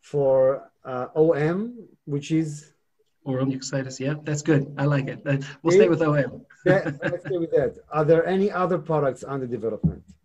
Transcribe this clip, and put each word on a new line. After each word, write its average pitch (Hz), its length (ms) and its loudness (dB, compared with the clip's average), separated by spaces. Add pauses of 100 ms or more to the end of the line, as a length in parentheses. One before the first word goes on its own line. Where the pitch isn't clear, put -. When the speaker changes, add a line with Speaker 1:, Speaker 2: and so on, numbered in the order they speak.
Speaker 1:
for, 135 680 2 (120)
uh, 127 300 -8
O 160 200 4
M, 190 540 -2 (180)
which 143 260 -6
is 156 420 -4 (500)
Speaker 2:
Oral 131 220 -2
mucositis, 131 540 -6
yeah, 143 240 -2
that's 147 180 -4
good. 151 380 2
I 139 60 0
like 143 220 0
it. 117 180 -10
Uh, 139 120 0 (240)
we'll 170 140 4
Speaker 1:
Okay. 208 80 8
Speaker 2:
stay 180 60 6
with 160 120 2
O 151 120 2
M. 135 300 -2 (100)
<laughs> - 120 -16
Speaker 1:
That, 170 380 2
let's 175 220 -4
stay 185 120 -4
with 165 140 -4
that. 139 260 0 (140)
Are 151 120 0
there 165 220 4
any 190 260 0
other 180 260 -2
products 151 460 -2
under 135 220 -8
development? 113 580 -2 (220)